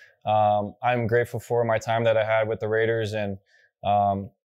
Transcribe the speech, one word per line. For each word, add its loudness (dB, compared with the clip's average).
Um, 2
I'm 0
grateful 0
for 0
my 0
time -2
that 4
I 2
had 0
with -4
the -4
Raiders 0
and, -6
um, 0